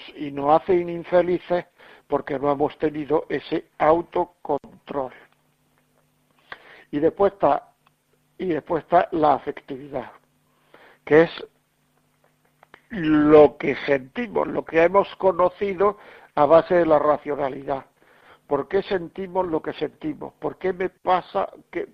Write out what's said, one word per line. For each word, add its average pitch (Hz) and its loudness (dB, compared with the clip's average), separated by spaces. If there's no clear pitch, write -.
y 147 -10
nos 143 2
hacen 175 -2
infelices 175 -2
porque 139 -4
no 143 0
hemos 139 -2
tenido 151 -2
ese 156 -6
autocontrol. 151 -2
Y 160 -6
después 196 2
está, - -2
y 185 -6
después 156 -4
está 175 2
la 151 2
afectividad, 135 -8
que 156 6
es 170 0
lo 151 4
que 139 -4
sentimos, 147 -4
lo 151 -6
que 165 0
hemos 185 2
conocido 190 0
a 147 4
base 160 6
de 170 4
la 156 4
racionalidad. 139 -2
¿Por 139 -2
qué 196 0
sentimos 185 -6
lo 160 -4
que 147 -8
sentimos? - -10
¿Por 147 -8
qué 185 -4
me 180 -6
pasa, 180 -4
qué, - -10